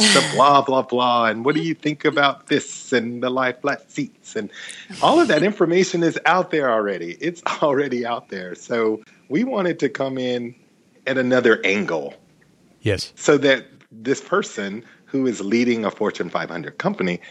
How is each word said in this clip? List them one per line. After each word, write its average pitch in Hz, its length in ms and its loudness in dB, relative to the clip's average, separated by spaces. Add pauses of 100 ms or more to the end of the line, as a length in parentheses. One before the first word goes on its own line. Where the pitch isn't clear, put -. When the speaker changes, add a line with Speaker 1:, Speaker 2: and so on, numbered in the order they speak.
(140)
Speaker 1:
the 139 160 6
Speaker 2:
<laughs> 143 60 -4
Speaker 1:
blah, 139 260 6
blah, 131 220 0
blah? 123 440 2
And 110 160 -2
what 147 120 2
do 160 60 -2
you 160 120 -2
think 151 320 -4
about 143 420 2
this - 460 -4
and 120 300 -2
the 127 80 0
lie 127 220 0
flat - 380 -6
seats? - 440 -10
And 104 160 -6 (500)
all 233 180 6
of 330 100 4
that 156 140 4
information 180 600 2
is 156 220 0
out 175 260 2
there 139 200 2
already. 98 480 -2
It's 170 220 -6 (220)
already 135 420 0
out 117 240 -6
there. 92 260 -10
So 110 460 -2 (260)
we 165 160 -2
wanted 196 360 -4
to 147 100 0
come 135 280 -6
in 123 360 -4 (540)
at 131 100 -2
another 123 460 4
angle. 85 500 0 (680)
Speaker 3:
Yes. 98 340 -2
Speaker 1:
So 151 240 4
that 131 260 2 (260)
this 113 300 -4
person 113 600 -6 (220)
who 135 200 -2
is 107 160 -2
leading 117 440 0
a 98 40 0
Fortune 92 400 -4
five 85 220 -6
hundred 85 260 -10
company 127 420 -2 (120)